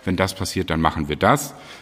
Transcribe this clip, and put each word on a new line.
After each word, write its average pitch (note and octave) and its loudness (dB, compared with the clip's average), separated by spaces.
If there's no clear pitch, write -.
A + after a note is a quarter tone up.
Wenn F#2+ 0
das F#2+ 0
passiert, F2+ -4
dann D#2+ 0
machen D#2 0
wir D2+ -4
das. B2+ 2